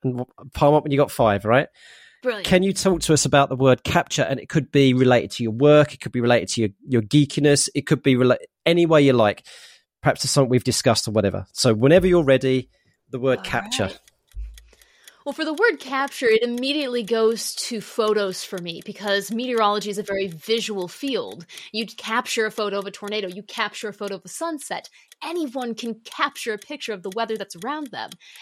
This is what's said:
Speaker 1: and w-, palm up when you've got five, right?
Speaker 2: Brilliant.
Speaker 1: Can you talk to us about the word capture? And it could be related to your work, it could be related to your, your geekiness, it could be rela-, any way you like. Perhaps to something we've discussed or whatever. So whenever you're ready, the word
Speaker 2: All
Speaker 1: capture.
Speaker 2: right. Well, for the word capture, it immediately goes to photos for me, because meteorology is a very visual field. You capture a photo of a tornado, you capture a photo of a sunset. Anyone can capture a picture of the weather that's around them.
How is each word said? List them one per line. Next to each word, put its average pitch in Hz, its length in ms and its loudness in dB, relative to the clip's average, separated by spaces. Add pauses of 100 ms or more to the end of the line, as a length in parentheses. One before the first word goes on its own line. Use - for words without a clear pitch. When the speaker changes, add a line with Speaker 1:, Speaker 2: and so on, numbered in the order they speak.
Speaker 1:
and 127 160 -4
w-, - 340 -12
palm 147 220 4
up 147 80 4
when 147 100 -6
you've 139 60 2
got 135 120 2
five, 107 360 0
right? 120 220 2 (540)
Speaker 2:
Brilliant. 214 240 -4
Speaker 1:
Can 185 160 4
you 190 120 0
talk 185 280 0
to 160 120 2
us - 100 2
about 139 240 2
the 131 80 -6
word 127 280 2
capture? - 380 0
And 131 160 -2
it - 120 -14
could 147 200 -2
be 139 220 6
related 123 400 4
to - 120 -8
your 110 80 -2
work, 147 420 6
it - 60 -18
could - 120 -10
be 123 80 -2
related 120 300 2
to - 120 -2
your, 104 80 0 (160)
your 123 160 2
geekiness, 143 720 2
it 139 120 -4
could - 160 0
be 135 140 4
rela-, 127 200 4 (300)
any 170 200 4
way 156 160 6
you 135 120 6
like. 107 320 2 (560)
Perhaps - 200 0
to 131 60 -4
something 131 220 2
we've 127 140 2
discussed - 440 0
or 107 40 -4
whatever. 98 400 0
So 120 200 2
whenever 147 340 6
you're 175 180 4
ready, 131 440 2 (420)
the 127 80 -8
word 127 200 0
Speaker 2:
All - 60 -14
Speaker 1:
capture. 110 400 -4
Speaker 2:
right. 92 160 -8 (1300)
Well, 277 80 -6
for 311 100 -6
the 311 80 -4
word 349 260 2
capture, 269 500 -6
it 220 140 4
immediately 247 600 -4
goes 220 540 0
to 220 260 -8
photos 208 600 -2
for - 140 -12
me, 170 300 -12
because 202 440 -4
meteorology 220 600 0
is 196 80 -8
a 208 40 -4
very 196 260 -4
visual 196 600 -4
field. 170 560 -8 (280)
You 220 120 -6
capture 226 600 -4
a 208 40 -6
photo 202 280 -4
of 196 80 -8
a 196 40 -10
tornado, 208 380 -8
you 185 140 -14
capture 208 480 -8
a - 20 -10
photo 202 220 -10
of 185 100 -12
a 185 40 -20
sunset. 311 600 -10 (340)
Anyone 269 520 -6
can 226 220 -10 (100)
capture 277 480 -6
a 208 40 -8
picture 285 360 -12
of 180 80 -12
the 190 120 -10
weather 220 220 -6
that's 202 180 -12
around 262 340 -10
them. 113 200 -10 (340)